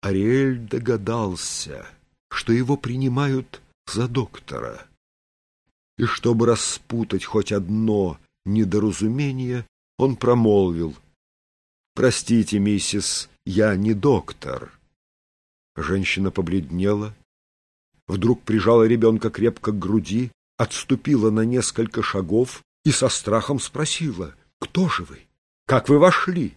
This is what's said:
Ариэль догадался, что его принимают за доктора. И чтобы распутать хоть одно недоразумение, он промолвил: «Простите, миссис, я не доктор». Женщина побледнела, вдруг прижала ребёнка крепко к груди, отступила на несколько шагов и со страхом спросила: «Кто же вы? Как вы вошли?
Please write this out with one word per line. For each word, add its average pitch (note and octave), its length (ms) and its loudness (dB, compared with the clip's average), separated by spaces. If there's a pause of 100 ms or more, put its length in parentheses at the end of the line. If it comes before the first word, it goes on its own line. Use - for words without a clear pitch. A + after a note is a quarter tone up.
Ариэль A#2+ 580 0
догадался, A2 1300 -4 (440)
что - 220 -2
его B2+ 240 2
принимают C3 840 -2 (240)
за A2+ 200 -2
доктора. C#2 800 -8 (1080)
И A#2+ 80 0
чтобы A#2 420 2
распутать A2+ 800 -2
хоть - 280 -2
одно G2+ 680 0 (260)
недоразумение, A2 1200 0 (320)
он C3 160 2
промолвил: G2+ 840 2 (1000)
«Простите, A2+ 640 2
миссис, G2+ 680 -2 (160)
я G#2 300 2
не G#2+ 200 2
доктор». F#2 760 -2 (1040)
Женщина F#2 540 -2
побледнела, F#2+ 840 -2 (920)
вдруг A2+ 360 0
прижала A2 420 4
ребёнка A2+ 460 4
крепко G#2+ 420 -2
к G#2 60 -4
груди, G2+ 520 -2 (260)
отступила A#2 720 0
на A2 120 0
несколько A2+ 600 -2
шагов G2+ 600 -2 (220)
и D3+ 80 4
со B2+ 160 2
страхом A2+ 500 -2
спросила: B2 760 -6 (260)
«Кто - 280 -2
же - 160 -4
вы? - 220 -20 (400)
Как C3 220 2
вы D3 100 6
вошли? F3 580 4